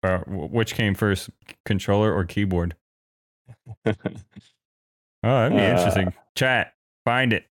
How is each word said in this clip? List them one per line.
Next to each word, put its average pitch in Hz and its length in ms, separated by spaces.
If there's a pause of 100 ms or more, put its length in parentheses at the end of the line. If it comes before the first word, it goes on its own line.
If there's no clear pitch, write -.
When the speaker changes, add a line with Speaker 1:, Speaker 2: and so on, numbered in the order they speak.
Speaker 1:
uh, 92 140
w-, 87 280
which 113 280
came 104 200
first, 101 360 (340)
controller 101 480
or 87 120
keyboard? 87 520 (1080)
Speaker 2:
<laughs> 104 120 (1300)
Speaker 1:
Oh, 110 60
that'd 123 280
be 101 60
Speaker 2:
Uh, 95 60
Speaker 1:
interesting. 90 420 (240)
Chat, 127 380 (300)
find 123 280
it. 104 120 (140)